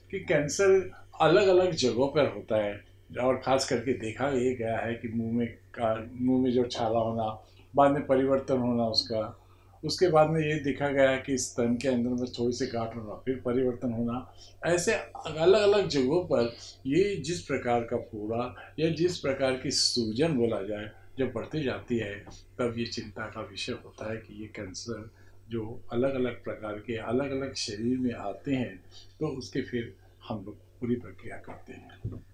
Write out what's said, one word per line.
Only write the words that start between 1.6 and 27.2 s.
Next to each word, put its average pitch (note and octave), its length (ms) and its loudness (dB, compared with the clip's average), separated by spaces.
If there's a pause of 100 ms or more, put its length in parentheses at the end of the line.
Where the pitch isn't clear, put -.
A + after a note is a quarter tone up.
जगहों B2+ 380 2
पर D3 180 4
होता G#2+ 380 -2
है, G2+ 200 -6 (360)
और B2+ 160 2
ख़ास C3 320 2
करके B2+ 240 0
देखा A2+ 360 -2
ये B2+ 260 2
गया A2+ 220 -2
है A2+ 180 -2
कि A#2+ 140 -8
मुंह A2+ 240 -2
में A#2 160 0
का, A2+ 640 -4
मुंह B2+ 320 2
में B2+ 80 2
जो B2 120 4
छाला A#2 340 0
होना, A2+ 440 -2 (340)
बाद C#3+ 140 8
में C#3+ 160 0
परिवर्तन C3+ 520 2
होना A#2+ 260 2
उसका, A2 580 -2 (420)
उसके E3+ 240 2
बाद D#3 220 6
में D#3+ 100 2
ये D3+ 140 0
देखा C#3 340 0
गया C3+ 220 6
है C3 160 0
कि C3+ 120 0
स्तन A#2+ 440 0
के C#3+ 60 0
अंदर B2 220 2
में B2 220 -2
थोड़ी A#2+ 200 0
सी B2+ 140 -2
गांठ A2+ 300 -4
होना, G#2 280 -10
फिर C3 100 0
परिवर्तन B2 580 0
होना, A#2 420 -4 (320)
ऐसे F3 260 2 (340)
अलग-अलग F#3+ 640 6
जगहों D3 360 2
पर A#2+ 300 2 (320)
ये F#3 300 2
जिस D#3+ 240 -4
प्रकार A#2+ 400 0
का A#2 160 -2
फोड़ा A2+ 840 -6
या D#3+ 120 2
जिस E3 280 0
प्रकार C3 340 0
की B2+ 180 -4
सूजन A#2+ 600 2
बोला A2+ 300 2
जाए, G#2 280 -6 (280)
जब B2+ 140 0
बढ़ती D3 300 -6
जाती A2+ 360 -2
है G2+ 160 -4 (440)
तब A#2+ 200 -2
ये A#2 80 -2
चिंता A2 400 -8
का A2 140 -10
विषय G2 320 -8
होता - 380 -10
है A2+ 60 -6
कि G#2 260 -16
ये G#2+ 40 -10
कैंसर G#2 640 -12 (400)
जो A2 320 -8 (100)
अलग-अलग B2+ 520 -2
प्रकार G#2+ 280 -8
के G#2+ 240 -8
अलग-अलग C3 580 -4